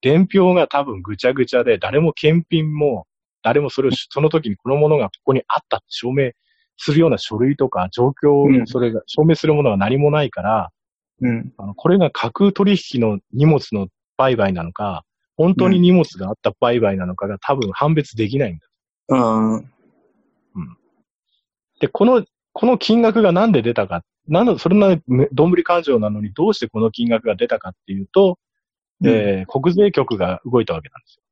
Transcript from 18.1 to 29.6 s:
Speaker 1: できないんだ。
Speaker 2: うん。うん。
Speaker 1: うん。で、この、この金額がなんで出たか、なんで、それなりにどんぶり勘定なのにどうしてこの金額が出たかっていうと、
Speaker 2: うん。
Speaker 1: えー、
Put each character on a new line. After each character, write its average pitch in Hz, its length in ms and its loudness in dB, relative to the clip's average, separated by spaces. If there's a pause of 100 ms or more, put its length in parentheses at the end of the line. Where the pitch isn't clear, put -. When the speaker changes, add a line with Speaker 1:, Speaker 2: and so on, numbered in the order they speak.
Speaker 1:
で 110 120 -2
き 131 100 -4
な 139 80 -2
い 90 80 -8
ん 80 40 -16
だ。 - 80 -20 (420)
Speaker 2:
う 131 80 0
ん。 110 380 0
う - 20 -6
ん。 - 0 -
Speaker 1:
う - 40 -8
ん。 - 1160 -20 (1040)
で、 139 80 -2
こ - 160 0
の、 240 200 2 (280)
こ - 140 -4
の 247 120 2
金 233 240 2
額 220 200 2
が 190 100 4
な 190 140 2
ん 220 60 2
で 127 100 2
出 117 120 -2
た 104 140 -2
か、 87 160 -8 (240)
な 175 160 2
ん - 20 2
で、 208 120 0
そ - 100 -2
れ 190 80 4
な 196 180 4
り 156 120 -6
に 127 260 2
ど 147 140 2
ん 180 40 2
ぶ 180 60 4
り 170 80 0
勘 175 180 0
定 139 160 2
な 107 120 -2
の 104 100 -6
に 104 120 -8
ど 180 160 -2
う 214 60 0
し - 60 -8
て 120 80 -6
こ - 120 -8
の 113 120 0
金 120 160 -4
額 113 180 0
が 107 80 0
出 117 140 -2
た 113 100 -2
か 95 120 -12
っ - 20 -18 (140)
て 98 60 -10
い 98 100 -8
う 95 40 -10
と、 190 320 2 (640)
Speaker 2:
う 180 40 -2
ん。 - 40 4
Speaker 1:
え 101 400 0
ー、 135 120 -4